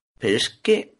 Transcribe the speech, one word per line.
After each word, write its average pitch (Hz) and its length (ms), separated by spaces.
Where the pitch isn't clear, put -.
pero 104 180
es - 140
que - 500